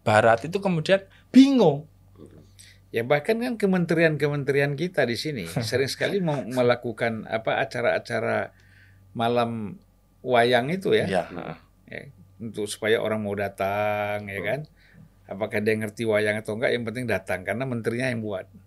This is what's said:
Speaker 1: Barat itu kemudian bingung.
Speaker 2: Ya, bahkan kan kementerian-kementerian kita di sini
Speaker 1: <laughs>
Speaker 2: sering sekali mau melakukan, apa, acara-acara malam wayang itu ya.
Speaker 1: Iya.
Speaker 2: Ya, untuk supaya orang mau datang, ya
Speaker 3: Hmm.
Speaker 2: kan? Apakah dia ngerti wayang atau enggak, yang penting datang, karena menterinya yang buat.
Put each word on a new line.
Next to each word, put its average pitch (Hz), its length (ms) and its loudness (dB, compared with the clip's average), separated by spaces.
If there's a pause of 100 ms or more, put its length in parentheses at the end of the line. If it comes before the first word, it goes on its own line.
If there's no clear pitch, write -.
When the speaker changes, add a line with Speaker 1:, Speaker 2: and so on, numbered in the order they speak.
Speaker 1:
Barat 110 420 6
itu 190 160 -4
kemudian 185 400 2 (300)
bingung. 233 580 6 (1040)
Speaker 2:
Ya, 110 120 -2
bahkan 147 360 0
kan 247 160 -4
kementerian-kementerian 147 1200 2
kita 156 280 -2
di 120 120 0
sini 123 300 -6 (120)
Speaker 1:
<laughs> 120 60 0
Speaker 2:
sering 123 240 0
sekali 131 320 -2
mau 160 200 0
melakukan, 120 840 0
apa, 113 340 -4
acara-acara 113 920 -2 (600)
malam 117 680 -2 (420)
wayang 123 480 2
itu 185 240 -2
ya. 110 140 2
Speaker 1:
Iya. 90 180 0 (600)
Speaker 2:
Ya, - 160 -16 (360)
untuk 107 300 -8
supaya 110 320 0
orang 110 220 -2
mau 101 120 -4
datang, 104 960 -4
ya 98 100 -8
Speaker 3:
Hmm. 95 80 -6
Speaker 2:
kan? 120 160 -4 (640)
Apakah 104 360 -4
dia 107 140 0
ngerti 107 300 -6
wayang 107 320 2
atau - 160 -8
enggak, 120 180 -2
yang 120 120 -2
penting 113 240 -8
datang, 95 360 -4
karena 101 200 -4
menterinya 120 440 -4
yang 120 140 -4
buat. 101 240 -8 (220)